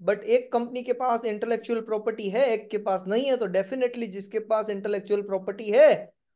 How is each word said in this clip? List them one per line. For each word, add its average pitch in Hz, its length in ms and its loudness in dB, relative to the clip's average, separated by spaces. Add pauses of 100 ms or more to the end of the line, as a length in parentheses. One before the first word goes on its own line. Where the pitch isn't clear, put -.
but 202 160 2
एक 240 320 2
company 247 320 -2
के 247 100 -2
पास 240 320 0
intellectual 226 560 -2
property 220 480 -4
है, 233 160 2
एक 220 240 0
के 214 80 -4
पास 190 300 -2
नहीं 226 180 0
है, 262 120 2
तो 226 100 -2
definitely 233 600 -2
जिसके 196 320 -8
पास 214 300 -2
intellectual 202 520 -2
property 202 500 -4
है, 254 420 6 (220)